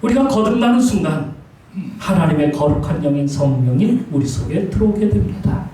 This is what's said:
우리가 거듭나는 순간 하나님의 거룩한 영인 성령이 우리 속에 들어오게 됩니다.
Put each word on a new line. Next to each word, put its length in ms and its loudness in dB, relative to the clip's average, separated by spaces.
우리가 260 2
거듭나는 520 2
순간 540 -2
하나님의 540 2
거룩한 520 0
영인 220 0
성령이 840 2
우리 160 0
속에 440 -4
들어오게 380 2
됩니다. 640 -2